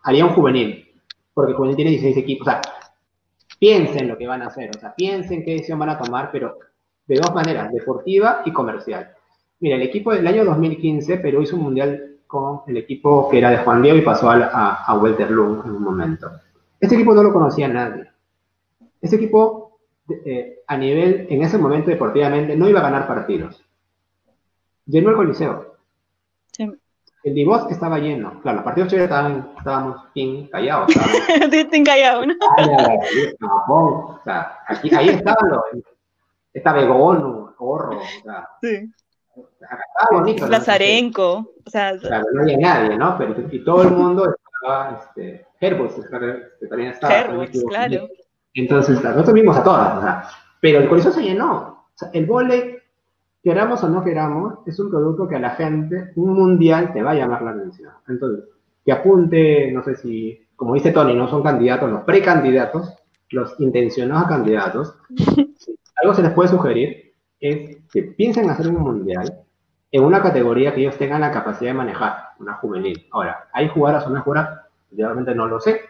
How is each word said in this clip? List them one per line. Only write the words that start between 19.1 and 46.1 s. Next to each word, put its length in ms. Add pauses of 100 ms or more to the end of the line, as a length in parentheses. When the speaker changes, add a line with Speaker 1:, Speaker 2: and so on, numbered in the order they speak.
Speaker 1:
equipo, 640 (460)
eh, 420
a 100
nivel, 540
en 120
ese 160
momento 320
deportivamente, 680
no 120
iba 120
a 40
ganar 220
partidos. 560 (1200)
Llenó 240
el 60
Coliseo. 600 (760)
Speaker 2:
Sí. 200 (500)
Speaker 1:
El 120
Divos 360
estaba 280
lleno. 440
Claro, 140
los 80
partidos 260
chéveres 200
estaban, 480
estábamos 440 (120)
bien 340
callados. 400
Estábamos 600
Speaker 2:
<laughs> 200
Bien 140
callado, 420
¿no? 80 (220)
Speaker 1:
Ay, 120 (100)
ay, 220
ay, 400
Japón. 520
O 320
sea, 420
aquí, 280
ahí 140
estaban 420
los, 120 (880)
estaba 280
Egono, 760
Corro, 420
o 240
sea, 260 (140)
Speaker 2:
Sí. 280 (720)
Speaker 1:
acá 240
estaba 340
bonito, 240
¿no? 60
Speaker 2:
Lazarenko, 1000 (120)
o 60
sea, 280
Speaker 1:
Claro, 340
no 100
había 160
nadie, 380
¿no? 200
Pero, 180 (160)
y 140
todo 180
el 80
mundo 440
estaba, 680
este, 460 (140)
Herbos, 340
que 720